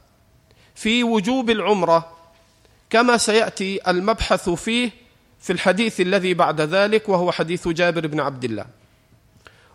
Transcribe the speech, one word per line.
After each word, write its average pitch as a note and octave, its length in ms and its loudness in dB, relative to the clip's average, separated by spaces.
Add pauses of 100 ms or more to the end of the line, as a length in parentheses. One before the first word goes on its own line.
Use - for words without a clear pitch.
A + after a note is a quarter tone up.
(760)
في A#3 280 0
وجوب A#3 460 0
العمرة F3 640 2 (800)
كما A#3+ 280 4
سيأتي G3 680 0
المبحث F#3 640 0
فيه A3+ 420 -2 (480)
في - 140 -4
الحديث G3 480 0
الذي F#3 320 0
بعد D#3 280 0
ذلك، G3+ 480 0
وهو F3+ 220 2
حديث E3+ 360 -4
جابر E3+ 400 0
بن D3+ 120 -4
عبد C3+ 240 -4
الله. G#2+ 220 -4 (1080)